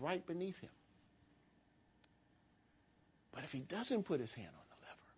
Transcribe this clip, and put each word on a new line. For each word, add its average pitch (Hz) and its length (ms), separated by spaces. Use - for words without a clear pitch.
right 170 260
beneath 180 320
him. - 120
But - 140
if - 80
he 135 80
doesn't 214 420
put 160 160
his 117 160
hand 101 140
on - 200
the - 200
lever - 100